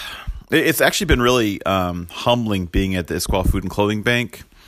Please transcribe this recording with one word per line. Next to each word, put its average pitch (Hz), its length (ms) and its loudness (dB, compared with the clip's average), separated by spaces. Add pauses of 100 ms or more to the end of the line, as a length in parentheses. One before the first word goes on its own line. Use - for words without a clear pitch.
(500)
It, 151 160 2
it's 160 140 2
actually 165 280 2
been 131 120 4
really, 120 440 2
um, 90 460 -2
humbling 110 560 0
being 95 280 0
at 87 120 -2
the 82 80 -4
Issaquah 92 360 0
Food 92 140 0
and 92 60 -6
Clothing 104 320 0
Bank 120 420 -2 (240)